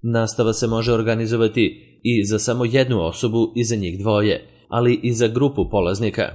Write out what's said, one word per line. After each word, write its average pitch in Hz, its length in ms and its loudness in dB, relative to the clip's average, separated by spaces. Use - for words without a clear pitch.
Nastava 117 500 0
se 117 140 -2
može 113 260 0
organizovati 113 1080 0
i 113 220 0
za 107 140 0
samo 120 260 -2
jednu 120 380 2
osobu 113 540 0
i 120 80 0
za 113 120 -2
njih 95 220 -4
dvoje, 104 500 0
ali 120 340 2
i 120 100 0
za 117 160 2
grupu 123 420 0
polaznika, 101 520 -2